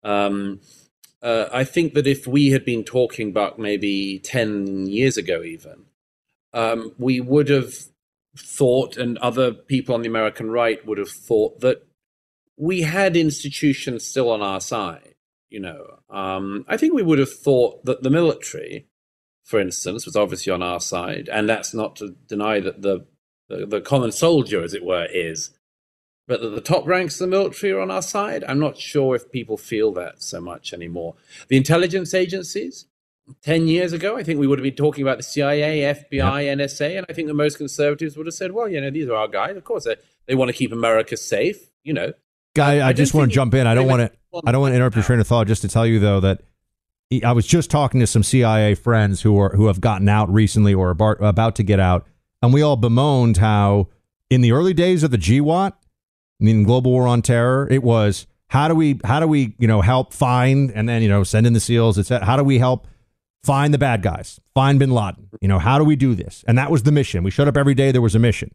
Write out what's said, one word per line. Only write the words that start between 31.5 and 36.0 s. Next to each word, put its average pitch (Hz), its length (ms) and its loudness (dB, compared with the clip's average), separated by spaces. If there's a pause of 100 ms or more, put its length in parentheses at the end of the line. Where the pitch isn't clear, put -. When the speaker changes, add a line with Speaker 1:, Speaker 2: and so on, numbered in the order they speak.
Speaker 1:
intelligence 170 560 0
agencies, 185 720 -6 (560)
ten 165 260 0
years 170 240 0
ago, 175 240 -6
I 240 80 -8
think 151 160 -4
we 143 80 2
would 139 100 2
have 127 60 -6
been 135 120 -4
talking 143 260 0
about 131 160 -2
the 131 60 -14
C - 180 -6
I 143 140 0
A, 147 280 -2
F 143 260 -4